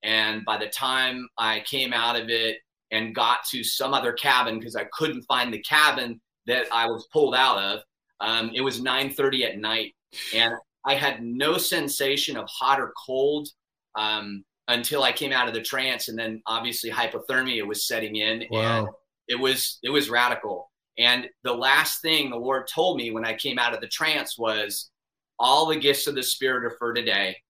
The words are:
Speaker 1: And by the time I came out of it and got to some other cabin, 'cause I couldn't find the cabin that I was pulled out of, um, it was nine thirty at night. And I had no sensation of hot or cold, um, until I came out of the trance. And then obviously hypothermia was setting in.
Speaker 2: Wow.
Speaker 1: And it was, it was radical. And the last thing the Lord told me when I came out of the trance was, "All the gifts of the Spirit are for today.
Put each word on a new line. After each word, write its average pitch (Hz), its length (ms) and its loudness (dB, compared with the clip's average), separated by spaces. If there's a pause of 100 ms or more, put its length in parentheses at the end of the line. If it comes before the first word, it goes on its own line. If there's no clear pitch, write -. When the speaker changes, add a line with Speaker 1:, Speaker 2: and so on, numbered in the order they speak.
Speaker 1:
And 107 400 0
by 110 120 0
the 107 120 -6
time 127 680 -2
I 110 300 0
came 131 260 -2
out 120 220 0
of 113 160 -4
it 113 280 0 (340)
and 110 220 -2
got 120 360 2
to 123 120 -6
some 135 320 -2
other 123 200 0
cabin, 127 460 2
'cause 110 140 -12
I 104 180 -4
couldn't 151 300 -4
find 123 300 0
the 104 100 -8
cabin 131 580 2 (260)
that 120 260 2
I 117 140 2
was 117 260 -4
pulled 139 240 4
out 127 220 4
of, 98 240 -4 (360)
um, 113 360 -2
it 131 80 -2
was 120 180 -2
nine 131 320 0
thirty 135 320 2
at 104 140 -4
night. 107 360 -4 (400)
And 113 200 4 (300)
I 139 100 4
had 139 280 -2
no 131 360 0
sensation 139 800 0
of 110 100 -8
hot 131 320 2
or - 120 -6 (140)
cold, 143 420 0 (460)
um, 107 500 -4 (240)
until 123 340 0
I 123 100 4
came 139 200 -2
out 123 160 2
of 113 60 -6
the 113 80 -4
trance. 131 460 -2
And 113 100 -8
then 110 280 -6
obviously 117 440 -4
hypothermia 120 760 -2
was 104 200 -4
setting 110 300 -2
in. 110 340 0
Speaker 2:
Wow. 113 280 2
Speaker 1:
And 107 100 -2 (400)
it 123 100 -2
was, 131 440 0
it - 80 -4
was 147 180 2
radical. 113 640 0 (240)
And 123 320 4 (140)
the 127 120 0
last 135 460 2
thing 151 300 2
the 120 60 -6
Lord 131 300 -2
told 170 300 2
me 117 140 -4
when 113 140 -4
I 113 100 -2
came 127 240 -4
out 120 160 2
of 110 60 -6
the 113 80 -12
trance 156 500 -2
was, 107 520 -2 (480)
"All 135 280 6
the 156 100 2
gifts 139 300 2
of 143 80 -2
the 127 80 -2
Spirit 131 420 0
are 117 140 -4
for 117 160 -2
today. 101 420 0 (140)